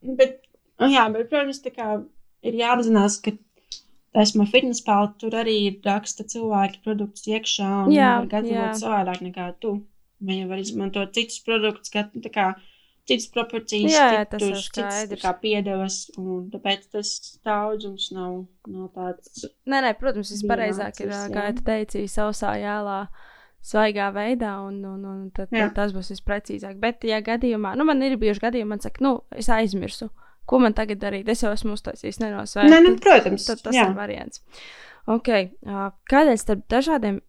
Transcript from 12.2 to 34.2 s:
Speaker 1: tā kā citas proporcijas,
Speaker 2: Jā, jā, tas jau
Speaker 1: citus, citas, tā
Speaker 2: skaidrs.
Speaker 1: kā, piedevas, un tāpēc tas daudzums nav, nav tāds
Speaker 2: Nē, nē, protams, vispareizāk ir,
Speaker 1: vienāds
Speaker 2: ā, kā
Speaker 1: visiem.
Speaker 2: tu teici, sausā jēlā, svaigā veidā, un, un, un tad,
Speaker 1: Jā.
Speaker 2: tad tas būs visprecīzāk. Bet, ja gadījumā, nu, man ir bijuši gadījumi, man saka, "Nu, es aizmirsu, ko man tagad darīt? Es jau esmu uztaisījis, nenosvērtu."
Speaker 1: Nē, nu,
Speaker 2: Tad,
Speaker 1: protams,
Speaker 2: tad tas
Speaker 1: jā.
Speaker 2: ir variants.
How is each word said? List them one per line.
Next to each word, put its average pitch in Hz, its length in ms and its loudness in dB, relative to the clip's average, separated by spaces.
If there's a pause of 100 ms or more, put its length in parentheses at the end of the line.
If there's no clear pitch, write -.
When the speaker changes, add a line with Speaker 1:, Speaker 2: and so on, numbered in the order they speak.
Speaker 1:
tā 220 80 -12
kā 196 200 0 (580)
citas 240 180 0
proporcijas, 226 640 -2
Speaker 2:
Jā, 302 220 6
jā, 214 140 2
tas 208 160 -6
jau 202 80 0
Speaker 1:
citus, 196 180 -6
citas, - 160 -6
tā 202 80 -6
Speaker 2:
skaidrs. 202 300 -6
Speaker 1:
kā, 185 180 0
piedevas, 196 560 -2 (160)
un 185 380 -8
tāpēc 196 400 -4
tas 208 180 -6 (320)
daudzums 208 720 -6
nav, 180 240 -8 (300)
nav 185 260 -12
tāds 180 500 -12 (200)
Speaker 2:
Nē, 269 200 -2
nē, 254 140 2
protams, 208 340 -4
vispareizāk 208 720 -4
ir, 202 100 -8
Speaker 1:
vienāds 202 160 -8
Speaker 2:
ā, 208 80 -8
kā 208 80 -2
Speaker 1:
visiem. 208 140 -4
Speaker 2:
tu - 100 -2
teici, 214 400 -4
sausā 208 480 -2
jēlā, 208 460 -4 (600)
svaigā 208 520 0
veidā, 220 400 -2 (100)
un, 196 220 -10
un, 190 200 -10
un 196 140 -10 (120)
tad, 196 200 -6
Speaker 1:
Jā. 220 160 2
Speaker 2:
tad 208 80 -4
tas 202 180 0
būs 190 220 -6
visprecīzāk. 202 640 -6
Bet, 226 260 -2
ja 220 160 0
gadījumā, 220 560 -2
nu, 277 80 0
man 285 180 4
ir 269 140 0
bijuši 208 240 0
gadījumi, 226 300 -2
man 208 100 -6
saka, - 220 -6
"Nu, 269 260 2
es 208 200 -2
aizmirsu, 220 600 2 (380)
ko 262 120 4
man 233 160 6
tagad 214 240 -2
darīt? 202 300 -6
Es 226 140 0
jau 214 100 2
esmu 208 220 -2
uztaisījis, - 480 -10
nenosvērtu." 208 480 4
Speaker 1:
Nē, 320 120 10
nu, 359 120 8
Speaker 2:
Tad, - 80 -8
Speaker 1:
protams, 220 440 8
Speaker 2:
tad 226 160 -6
tas 226 120 -2
Speaker 1:
jā. 226 140 6
Speaker 2:
ir 190 60 0
variants. 202 460 -10 (680)